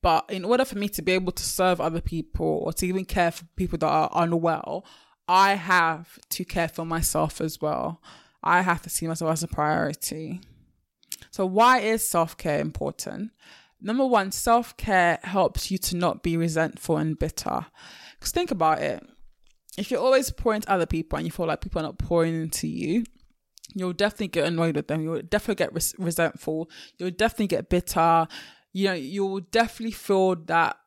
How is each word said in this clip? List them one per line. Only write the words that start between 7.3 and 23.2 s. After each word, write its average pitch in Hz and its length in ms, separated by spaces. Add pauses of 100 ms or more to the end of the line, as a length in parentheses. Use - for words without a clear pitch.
as 160 220
well. 156 400 (420)
I 175 180
have 175 200
to - 80
see - 180
myself 160 240
as 165 120
a 165 40
priority. 156 920 (920)
So 190 140
why 226 340
is 220 280
self-care 165 520
important? - 720 (500)
Number 247 240
one, 202 260
self-care 196 920
helps 180 480
you 190 60
to - 180
not 175 260
be 165 160
resentful 160 600
and 156 200
bitter. - 480 (540)
'Cause - 120
think 349 200
about 165 300
it. 135 240 (720)
If 196 120
you're 247 120
always 262 300
pouring 214 300
to 202 100
other 180 140
people 160 320
and 160 80
you 160 60
feel 170 160
like 151 140
people 185 180
are 156 60
not - 120
pouring 165 380
into 160 320
you, 208 380 (680)